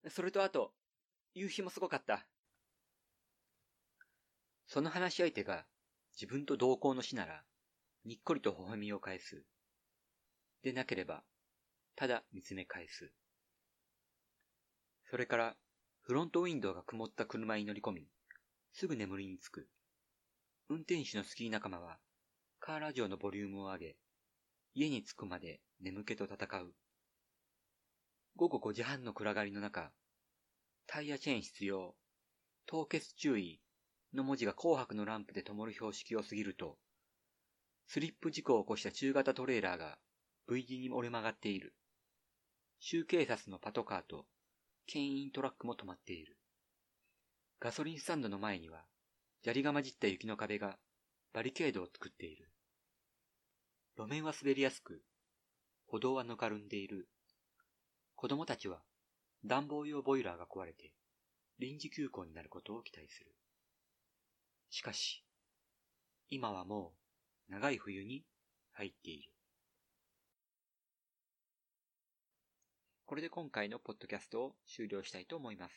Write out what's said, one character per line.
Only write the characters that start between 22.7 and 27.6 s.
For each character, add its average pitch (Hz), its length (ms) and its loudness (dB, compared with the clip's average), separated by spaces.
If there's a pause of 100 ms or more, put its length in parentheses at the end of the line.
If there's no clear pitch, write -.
ー 156 40 -2
ラ 151 140 -2
ジ 127 80 0
オ 107 80 4
の 95 80 -2
ボ 101 140 -2
リ 98 100 -4
ュ 101 60 -2
ー - 20 -4
ム 98 140 -6
を - 20 -6
上 95 140 -4
げ、 80 180 -10 (800)
家 147 160 4
に 117 120 0
着 - 100 -14
く - 140 -10
ま 90 120 -4
で 85 240 -10 (180)
眠 95 240 -4
気 113 100 -2
と 101 100 -2
戦 98 360 -4
う。 90 140 -12 (1600)